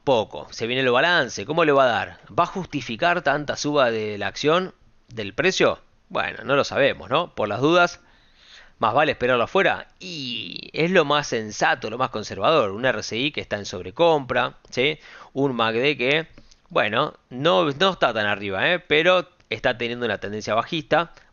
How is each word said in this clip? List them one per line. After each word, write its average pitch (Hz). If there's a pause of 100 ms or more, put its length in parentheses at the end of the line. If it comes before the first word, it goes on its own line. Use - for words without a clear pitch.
Poco. 101
Se -
viene 127
el 127
balance. 135
¿Cómo 160
le 151
va 139
a -
dar? 95
¿Va 131
a 175
justificar 170
tanta 139
suba 147
de 107
la 101
acción, 160 (320)
del 104
precio? 160 (280)
Bueno, -
no 123
lo 135
sabemos, 101
¿no? 160
Por 104
las 104
dudas, 170 (760)
más 113
vale 147
esperarlo 123
afuera. 123 (120)
Y 127
es 165
lo 175
más 147
sensato, 113
lo 110
más 123
conservador. 110
Un 107
R 120
S 110
I 139
que 104
está 101
en 101
sobrecompra, 123 (120)
¿sí? 143 (340)
Un 135
mac 113
D 131
que, 139 (420)
bueno, 131 (160)
no, 165
no 160
está 151
tan 107
arriba, 101
¿eh? 180
Pero 175 (220)
está 117
teniendo 120
una 117
tendencia 104
bajista, 156 (220)